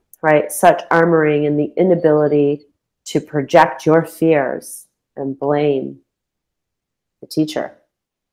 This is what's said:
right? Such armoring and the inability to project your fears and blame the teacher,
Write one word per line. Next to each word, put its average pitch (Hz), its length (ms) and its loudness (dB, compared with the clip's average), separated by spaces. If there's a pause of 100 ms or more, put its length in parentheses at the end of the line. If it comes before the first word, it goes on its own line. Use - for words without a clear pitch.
(220)
right? 151 300 2
Such - 380 2
armoring 156 580 2
and 147 100 -2
the 147 200 -4
inability 151 880 0 (400)
to - 160 -4
project 151 640 0
your 160 200 2
fears 147 800 -4 (300)
and 135 240 -10
blame 139 600 -4 (1200)
the - 60 -20
teacher, - 460 -6 (580)